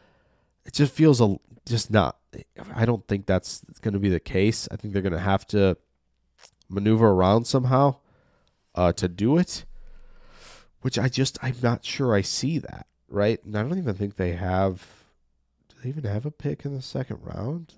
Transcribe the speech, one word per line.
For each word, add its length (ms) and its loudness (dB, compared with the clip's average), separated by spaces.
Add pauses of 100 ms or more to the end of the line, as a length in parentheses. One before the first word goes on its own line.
(640)
it 100 -20
just 180 2
feels 280 6
a, 160 4 (280)
just 260 -4
not, 280 2 (560)
I 100 0
don't 240 -2
think 180 -4
that's 360 -2 (180)
gonna 180 -2
be 120 2
the 100 0
case. 500 0
I 60 -12
think 160 -10
they're 100 0
gonna 160 -2
have 300 0
to 280 2 (920)
maneuver 400 4
around 380 4
somehow, 500 2 (800)
uh, 180 2
to 160 -2
do 300 0
it, 260 -2 (1200)
which 160 -4
I 100 2
just, 340 -2
I'm 200 -4
not 220 0
sure 300 0
I 60 4
see 380 -4
that, 280 -12 (220)
right? 360 0
And 120 -8
I 60 0
don't 160 -2
even 160 -2
think 220 -6
they 160 -2
have, 540 -2 (840)
do 140 -20
they 60 -8
even 160 -8
have 220 -4
a 40 -4
pick 340 -8
in 100 -6
the 80 -8
second 400 -8
round? 560 -8